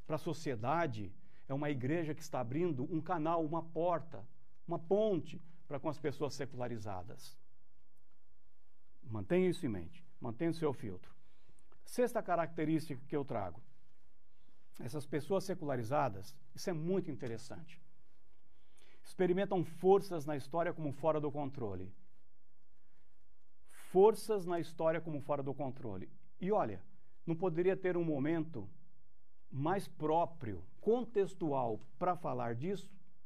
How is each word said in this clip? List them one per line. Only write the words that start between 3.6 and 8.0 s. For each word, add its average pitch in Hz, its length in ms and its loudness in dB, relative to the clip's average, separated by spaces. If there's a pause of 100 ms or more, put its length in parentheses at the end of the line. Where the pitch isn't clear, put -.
porta, 165 640 0 (420)
uma 165 120 0
ponte 196 640 2 (260)
para 139 120 -4
com 160 100 -2
as 147 100 -2
pessoas 143 340 0
secularizadas. 117 1040 -4 (1700)